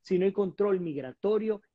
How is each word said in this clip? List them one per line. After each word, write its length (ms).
si 180
no 60
hay 80
control 480
migratorio, 800